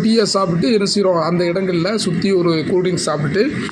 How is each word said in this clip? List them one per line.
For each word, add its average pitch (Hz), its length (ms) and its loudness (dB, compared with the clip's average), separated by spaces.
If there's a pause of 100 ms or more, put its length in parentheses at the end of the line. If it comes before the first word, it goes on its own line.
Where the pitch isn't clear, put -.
டீயை 220 200 4
சாப்பிட்டு 196 480 0
என்ன 202 240 2
செய்றோம், 185 260 2
அந்த 175 240 0
இடங்கள்ல 180 500 0
சுத்தி 196 360 -2
ஒரு 170 380 2
கூல் 185 140 0
ட்ரிங்க்ஸ் 175 260 -2
சாப்பிட்டு 151 420 0 (200)